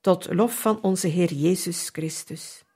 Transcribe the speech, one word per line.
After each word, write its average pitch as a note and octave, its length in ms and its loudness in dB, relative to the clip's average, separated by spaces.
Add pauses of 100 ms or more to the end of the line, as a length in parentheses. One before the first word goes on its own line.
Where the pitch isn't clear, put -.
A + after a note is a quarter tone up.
tot F3+ 320 2
lof A3+ 280 0
van A3 220 2
onze F#3+ 240 0
Heer E3+ 260 2
Jezus E3+ 600 0
Christus. - 720 -10 (120)